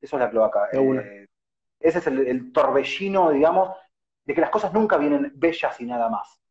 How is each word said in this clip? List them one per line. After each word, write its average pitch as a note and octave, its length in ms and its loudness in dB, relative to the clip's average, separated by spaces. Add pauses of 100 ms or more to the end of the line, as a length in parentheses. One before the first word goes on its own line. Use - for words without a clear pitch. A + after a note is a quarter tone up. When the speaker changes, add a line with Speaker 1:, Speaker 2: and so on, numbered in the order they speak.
Speaker 1:
Eso C#3 160 -8
es C3 40 0
la A#2+ 100 0
cloaca. G#2+ 400 0
Speaker 2:
De C3 80 -2
una. C3+ 220 2
Speaker 1:
Eh, - 260 -16 (540)
ese E3 180 2
es E3+ 80 -4
el, C3 220 0
el B2+ 240 -6
torbellino, D#3 800 2
digamos, E3+ 460 2 (480)
de C#3+ 100 -4
que - 60 0
las - 100 0
cosas G#3+ 220 -2
nunca G#3 260 2
vienen C#3+ 360 0
bellas D3+ 460 -2
y A#2+ 60 -10
nada A#2+ 220 -2
más. - 320 -8 (100)